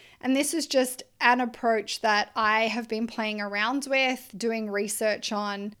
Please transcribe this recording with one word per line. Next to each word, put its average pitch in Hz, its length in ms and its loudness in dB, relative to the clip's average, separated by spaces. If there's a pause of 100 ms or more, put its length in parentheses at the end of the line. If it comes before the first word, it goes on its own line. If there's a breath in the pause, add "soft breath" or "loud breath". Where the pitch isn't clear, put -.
(200 loud breath)
And 262 160 2
this 285 180 0
is 311 140 -2
just 254 360 0 (180)
an 247 180 6
approach 226 640 -2
that 208 340 2
I 220 280 4
have 226 260 -2
been 226 180 -2
playing 214 320 -4
around 214 500 -2
with, 262 460 0
doing 220 340 -2
research 202 600 -2
on 202 500 -4